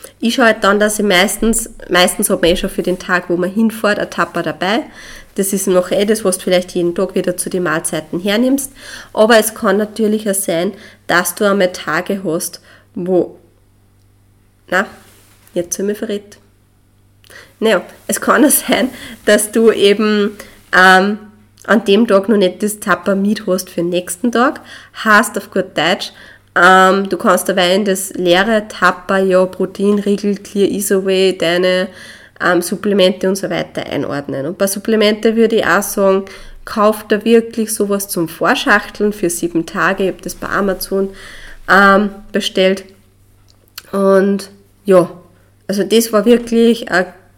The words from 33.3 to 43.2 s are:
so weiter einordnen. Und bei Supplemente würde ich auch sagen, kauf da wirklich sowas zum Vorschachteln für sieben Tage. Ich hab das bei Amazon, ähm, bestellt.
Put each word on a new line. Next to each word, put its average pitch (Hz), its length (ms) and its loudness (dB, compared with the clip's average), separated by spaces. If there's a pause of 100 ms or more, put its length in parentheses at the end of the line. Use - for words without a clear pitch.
so - 140 -6
weiter 165 360 -6
einordnen. 139 600 -6
Und 180 120 -8
bei 196 100 0
Supplemente 214 680 0
würde 226 220 2
ich - 80 0
auch 180 160 2
sagen, 196 440 0 (400)
kauf 214 420 0
da 208 180 0
wirklich 226 480 2
sowas 202 340 -2
zum 170 200 -4
Vorschachteln 208 840 -2
für 175 160 -2
sieben 170 360 -4
Tage. 190 380 -2
Ich 185 60 0
hab 175 120 -10
das 180 140 -12
bei - 140 -12
Amazon, 196 600 -2 (600)
ähm, 196 400 4 (220)
bestellt. 196 520 0 (1080)